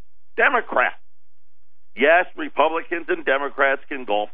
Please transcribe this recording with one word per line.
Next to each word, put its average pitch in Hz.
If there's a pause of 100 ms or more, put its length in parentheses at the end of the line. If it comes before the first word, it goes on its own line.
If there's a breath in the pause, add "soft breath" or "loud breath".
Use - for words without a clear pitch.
(360)
Democrat. 226 (1000)
Yes, 160 (100)
Republicans 160
and 165
Democrats 139
can 131
golf 104